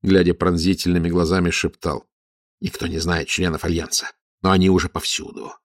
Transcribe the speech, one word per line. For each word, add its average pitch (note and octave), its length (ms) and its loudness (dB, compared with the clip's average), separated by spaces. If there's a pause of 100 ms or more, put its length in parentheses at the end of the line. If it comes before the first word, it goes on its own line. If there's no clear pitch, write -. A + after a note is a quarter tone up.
Глядя F#2 320 4
пронзительными F2 720 0
глазами, F2 400 2
шептал: - 580 -4 (540)
«Никто - 260 -6
не E2+ 120 -4
знает E2 300 -2
членов F2 360 -2
Альянса, - 480 -4 (300)
но F#2+ 80 2
они F#2 180 6
уже F2+ 220 2
повсюду. - 640 -10 (100)